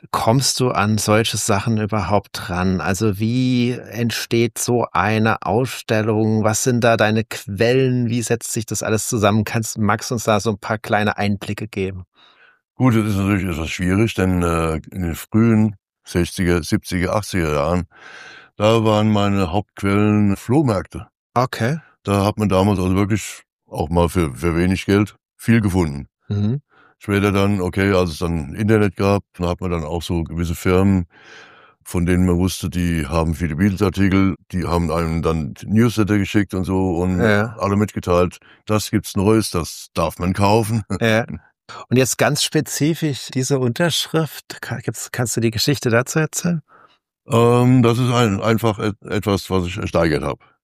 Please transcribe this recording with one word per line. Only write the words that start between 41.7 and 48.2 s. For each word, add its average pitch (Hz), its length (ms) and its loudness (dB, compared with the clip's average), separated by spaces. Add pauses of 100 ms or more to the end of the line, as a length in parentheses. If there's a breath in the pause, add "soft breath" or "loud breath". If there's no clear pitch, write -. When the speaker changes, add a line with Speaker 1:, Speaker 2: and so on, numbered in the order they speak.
Speaker 1:
Und 123 80 2
jetzt 127 200 2
ganz 135 260 0
spezifisch 151 920 -2
diese 131 260 -2
Unterschrift, - 1000 -2
ka-, 120 160 -8
gibt's, - 340 -8
kannst - 240 -4
du 117 60 -2
die 113 100 2
Geschichte 120 380 -2
dazu 117 300 0
erzählen? 160 420 -2 (640 soft breath)
Speaker 2:
Ähm, 123 560 4
das 117 160 4
ist 123 120 2
ein-, 113 300 2